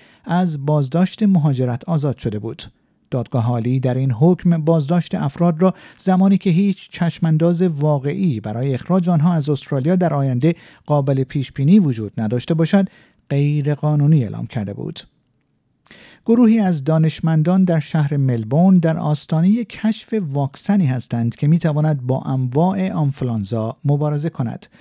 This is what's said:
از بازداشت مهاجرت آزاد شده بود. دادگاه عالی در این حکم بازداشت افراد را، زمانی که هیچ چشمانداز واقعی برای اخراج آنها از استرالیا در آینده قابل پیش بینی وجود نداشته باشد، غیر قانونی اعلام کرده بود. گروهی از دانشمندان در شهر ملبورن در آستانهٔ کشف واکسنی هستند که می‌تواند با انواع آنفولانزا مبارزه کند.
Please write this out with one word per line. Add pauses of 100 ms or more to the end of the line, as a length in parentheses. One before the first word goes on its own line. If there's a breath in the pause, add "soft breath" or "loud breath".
(240 loud breath)
از
بازداشت
مهاجرت
آزاد
شده
بود. (480)
دادگاه
عالی
در
این
حکم
بازداشت
افراد
را، (240 loud breath)
زمانی
که
هیچ
چشمانداز
واقعی
برای
اخراج
آنها
از
استرالیا
در
آینده (320 loud breath)
قابل
پیش
بینی
وجود
نداشته
باشد، (400 soft breath)
غیر
قانونی
اعلام
کرده
بود. (1200 loud breath)
گروهی
از
دانشمندان
در
شهر
ملبورن
در
آستانهٔ
کشف
واکسنی
هستند
که
می‌تواند
با
انواع
آنفولانزا
مبارزه
کند. (140)